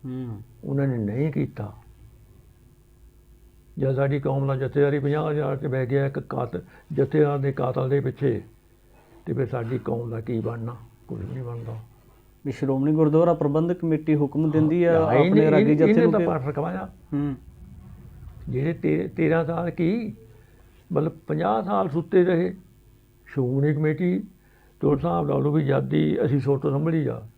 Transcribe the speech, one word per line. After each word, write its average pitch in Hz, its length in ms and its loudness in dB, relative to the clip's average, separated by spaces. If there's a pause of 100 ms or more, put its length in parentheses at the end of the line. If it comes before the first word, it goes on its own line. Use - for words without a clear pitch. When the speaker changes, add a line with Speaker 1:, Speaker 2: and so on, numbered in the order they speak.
Speaker 1:
ਹੂੰ। 123 360 -10 (220)
Speaker 2:
ਉਹਨਾਂ 139 240 -2
ਨੇ 123 100 -2
ਨਹੀਂ 120 340 -2
ਕੀਤਾ। 113 420 -6 (2000)
ਜਦ 135 160 0
ਸਾਡੀ 139 260 0
ਕੌਮ 139 260 -2
ਦਾ 139 100 0
ਜਥੇਦਾਰੀ 139 420 0
ਪੰਜਾਹ 147 320 -2
ਹਜ਼ਾਰ 147 260 -2
'ਚ 151 100 -6
ਬਹਿ 131 200 -2
ਗਿਆ 139 200 0
ਇੱਕ 139 120 -4
ਕਾਤਲ, 131 440 -6 (300)
ਜਥੇਦਾਰ 143 460 2
ਦੇ 139 140 -2
ਕਾਤਲ 131 360 -2
ਦੇ 139 120 0
ਪਿੱਛੇ, 131 420 -2 (840)
ਤੇ 151 60 -4
ਫਿਰ 123 140 -2
ਸਾਡੀ 120 320 -6
ਕੌਮ 117 320 -6
ਦਾ 113 100 -8
ਕੀ 113 200 -4
ਬਣਨਾ? 117 360 -8 (320)
ਕੁਝ 113 140 -10
ਨਹੀਂ 127 220 -10
ਬਣਦਾ। 117 320 -10 (680)
Speaker 1:
ਵੀ 135 60 -4
ਸ਼੍ਰੋਮਣੀ 139 400 0
ਗੁਰਦੁਆਰਾ 160 420 4
ਪ੍ਰਬੰਧਕ 160 440 0
ਕਮੇਟੀ 156 380 0
ਹੁਕਮ 147 340 0
ਦਿੰਦੀ 160 340 4
ਆ 165 180 4
Speaker 2:
ਹਾਂ, 156 100 2
ਇਹਨੇ, 143 160 4
Speaker 1:
ਆਪਣੇ 156 220 6
ਰਾਗੀ 170 120 6
Speaker 2:
ਇਹਨੇ 214 120 6
Speaker 1:
ਜਥੇ 208 280 6
ਨੂੰ - 100 6
Speaker 2:
ਤਾਂ 208 80 2
Speaker 1:
ਕਿ 175 60 2
Speaker 2:
ਪਾਠ 147 200 -2
ਰਖਵਾਇਆ। 170 440 -6 (220)
Speaker 1:
ਹੂੰ। 143 220 -2 (1120)
Speaker 2:
ਜਿਹੜੇ 139 240 -2
ਤੇ-, 160 360 -2
ਤੇਰਾਂ 160 360 0
ਸਾਲ 170 260 -4
ਕੀ, 208 440 -2 (760)
ਮਤਲਬ 156 200 0
ਪੰਜਾਹ 185 500 -2
ਸਾਲ 190 260 -2
ਸੁੱਤੇ 170 360 2
ਰਹੇ। 180 300 0 (720)
ਸ਼੍ਰੋਮਣੀ 139 480 0
ਕਮੇਟੀ 165 500 0 (560)
ਤੋਂ 147 160 4
ਹਿਸਾਬ 165 320 -2
ਲਾ 139 100 0
ਲਓ 147 140 2
ਵੀ 151 120 2
ਜਦ 135 180 2
ਦੀ 151 420 0
ਅਸੀਂ 139 160 2
ਸੁੱਤ 139 220 0
ਸੰਭਲੀ 151 440 0
ਆ 117 200 -6 (120)